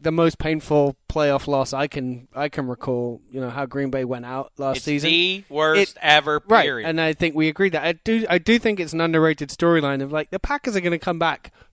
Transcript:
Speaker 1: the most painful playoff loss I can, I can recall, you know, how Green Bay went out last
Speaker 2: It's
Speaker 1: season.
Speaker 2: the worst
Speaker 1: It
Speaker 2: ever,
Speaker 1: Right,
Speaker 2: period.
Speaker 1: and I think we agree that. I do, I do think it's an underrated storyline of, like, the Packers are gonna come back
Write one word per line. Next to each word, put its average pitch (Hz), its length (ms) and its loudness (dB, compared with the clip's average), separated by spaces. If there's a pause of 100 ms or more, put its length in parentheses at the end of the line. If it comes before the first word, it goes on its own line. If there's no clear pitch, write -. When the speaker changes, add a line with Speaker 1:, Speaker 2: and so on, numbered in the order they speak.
Speaker 1:
the 160 100 -2
most 165 260 2
painful 151 580 2 (120)
playoff 143 380 0
loss 135 260 0
I 139 140 -2
can, 127 480 -8
I 143 140 -4
can 139 180 -6
recall, 120 640 -4
you 131 100 -10
know, 123 100 -8
how 135 160 -8
Green 135 240 -4
Bay 131 140 -4
went 123 220 -6
out 131 320 -10
last 135 200 -2
Speaker 2:
It's - 80 -12
Speaker 1:
season. 147 240 0
Speaker 2:
the 185 380 0
worst 156 480 2
Speaker 1:
It - 60 -20
Speaker 2:
ever, 151 460 4
Speaker 1:
Right, 214 160 6
Speaker 2:
period. 135 240 -4
Speaker 1:
and 160 120 -2
I 160 120 0
think 160 240 -2
we 156 120 2
agree 190 220 0
that. 151 140 -2
I 170 80 0
do, 220 360 -2
I 180 100 4
do 220 200 4
think 208 220 -2
it's 156 120 -6
an 160 80 -2
underrated 160 500 2
storyline 147 520 2
of, 139 100 -8
like, 151 180 -4
the 190 100 -6
Packers 285 360 -4
are 190 40 0
gonna 175 180 -2
come 170 220 -4
back 160 320 -4 (200)